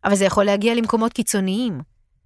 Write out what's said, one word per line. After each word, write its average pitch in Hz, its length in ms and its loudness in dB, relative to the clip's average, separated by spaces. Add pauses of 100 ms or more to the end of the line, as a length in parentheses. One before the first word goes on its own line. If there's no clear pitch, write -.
אבל 202 120 2
זה 196 100 2
יכול 196 180 2
להגיע 202 320 2
למקומות 226 380 0
קיצוניים. 196 680 -2 (440)